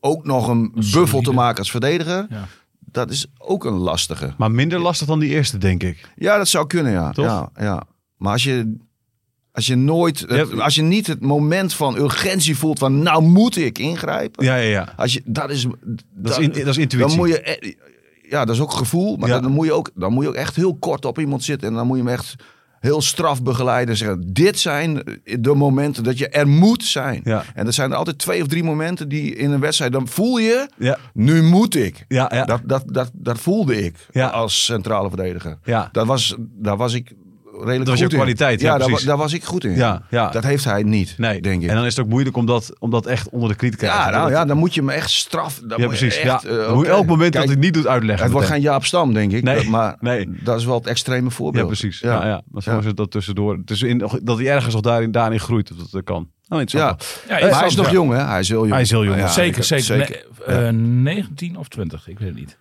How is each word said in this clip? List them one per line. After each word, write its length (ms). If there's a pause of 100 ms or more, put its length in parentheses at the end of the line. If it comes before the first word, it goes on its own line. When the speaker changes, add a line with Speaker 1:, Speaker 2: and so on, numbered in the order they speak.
Speaker 1:
ook 240
nog 240
een 100
Speaker 2:
Een 160
Speaker 1:
buffel 300
te 60
Speaker 2:
solide. 220
Speaker 1:
maken 260
als 120
verdediger. 600
Speaker 2:
Ja. 140 (460)
Speaker 1:
Dat 200
is 160 (120)
ook 260
een 120
lastige. 640
Speaker 3:
Maar 120
minder 300
lastig 260
dan 120
die 120
eerste, 280
denk 240
ik. 320
Speaker 1:
Ja, 220
dat 120
zou 180
kunnen, 260
ja. 180
Speaker 3:
Toch? 160
Speaker 1:
Ja, 300
ja. 260 (340)
Maar 160
als 120
je, 320 (760)
als 140
je 80
nooit, 460
het, 300
Speaker 3:
Ja. 120
Speaker 1:
als 120
je 80
niet 240
het 140
moment 540
van 220
urgentie 600
voelt 220
van, 240
"Nou 200
moet 340
ik 220
ingrijpen." 680
Speaker 3:
Ja, 120
ja, 140
ja. 260
Speaker 1:
Als 160
je, 120
dat 260
is, 120
Speaker 3:
Dat 120 (100)
is 200 (100)
Speaker 1:
dat, 260
Speaker 3:
in-, 120
dat 140
is 120
intuïtie. 200 (100)
Speaker 1:
dan 80
moet 120
je, 120
eh, 340 (560)
ja, 140
dat 100
is 60
ook 120
gevoel. 440
Maar 120
Speaker 3:
Ja. 120
Speaker 1:
dan 120
moet 140
je 60
ook, 220
dan 180
moet 100
je 60
ook 60
echt 220
heel 200
kort 280
op 140
iemand 260
zitten. 240
En 60
dan 120
moet 100
je 60
hem 100
echt 220 (460)
heel 220
straf 400
begeleiden 460
en 80
zeggen, 360
"Dit 260
zijn 440 (380)
de 140
momenten 500
dat 140
je 100
er 200
moet 360
zijn." 400
Speaker 3:
Ja. 200 (100)
Speaker 1:
En 120
er 60
zijn 180
er 60
altijd 220
twee 240
of 60
drie 160
momenten 440
die 260
in 160
een 100
wedstrijd, 320
dan 160
voel 300
je, 300 (100)
Speaker 3:
Ja. 200 (140)
Speaker 1:
"Nu 300
moet 320
ik." 340
Speaker 3:
Ja, 260
ja. 100
Speaker 1:
Dat, 200
dat, 220
dat, 280
dat 240
voelde 460
ik 260
Speaker 3:
Ja. 180
Speaker 1:
als 360
centrale 440
verdediger. 560
Speaker 3:
Ja. 280
Speaker 1:
Dat 140
was, 320
daar 380
was 180
ik 180 (460)
redelijk 200
Speaker 3:
Dat 100
was 120
Speaker 1:
goed 100
Speaker 3:
je 60
Speaker 1:
in. 60
Speaker 3:
kwaliteit, 380
ja, 60
Speaker 1:
Ja, 60
daar 80
wa-, 60
Speaker 3:
precies. 200
Speaker 1:
daar 100
was 160
ik 120
goed 200
in. 120
Speaker 3:
Ja, 340
ja. 200
Speaker 1:
Dat 140
heeft 200
hij 180
niet, 360
Speaker 3:
Nee. 220
Speaker 1:
denk 220
ik. 60
Speaker 3:
En 60
dan 100
is 120
het 80
ook 60
moeilijk 260
om 100
dat, 320
om 120
dat 160
echt 220
onder 200
de 60
knie 160
te 60
krijgen. 240
Speaker 1:
Ja, 100
nou, 120
Speaker 3:
Dat 160
Speaker 1:
ja, 60
dan 120
moet 180
je 60
hem 100
echt 200
straf, 480
dan 200
Speaker 3:
Ja, 80
Speaker 1:
moet 120
je 80
Speaker 3:
precies. 160
Speaker 1:
echt, 200
Speaker 3:
Ja. 60
Speaker 1:
eh, 80
Speaker 3:
Dan 20 (160)
moet 100
je 60
Speaker 1:
oké, 80
Speaker 3:
elk 80
moment 260
dat 100
Speaker 1:
kijk, 120
Speaker 3:
hij 100
niet 100
doet 120
uitleggen 380
Speaker 1:
het 80
wordt 160
Speaker 3:
meteen. 140
Speaker 1:
geen 100
Jaap 120
Stam, 300
denk 180
ik. 100
Speaker 3:
Nee, 260
Speaker 1:
Maar 320
Speaker 3:
nee. 280 (140)
Speaker 1:
dat 160
is 60
wel 100
het 120
extreme 440
voorbeeld. 320
Speaker 3:
Ja, 60 (100)
precies. 220
Speaker 1:
Ja. 120
Speaker 3:
Ja, 140
ja. 240
Maar 140
Speaker 1:
Ja. 80
Speaker 3:
zo 60
is 60
het 120
dat 140
tussendoor. 460
Het 140
is 120
in, 160 (240)
dat 160
hij 120
ergens 240
al 80
daarin, 280
daarin 300
groeit, 280 (100)
dat, 120
dat 140
kan. 240 (200)
Nou, 120
interessant 420
Speaker 1:
Ja. 40 (220)
Speaker 3:
wel. 100
Speaker 2:
Ja, 60
Speaker 3:
Eh, 60
Speaker 1:
Maar 100
hij 80
is 80
nog 100
Speaker 2:
ja. 60
Speaker 1:
jong, 200
hè? 120
Hij 160
is 80
heel 120
jong. 120
Speaker 3:
Hij 100
is 80
heel 140
jong. 140
Speaker 1:
Ja, 100
Speaker 2:
Zeker, 300
Speaker 1:
ik, 60
Speaker 2:
zeker. 200
Speaker 1:
zeker. 400 (220)
Speaker 2:
Ne-, 80
eh, 100
Speaker 1:
Ja. 60
Speaker 2:
negentien 840
of 120
twintig, 400
ik 100
weet 100
het 100
niet. 220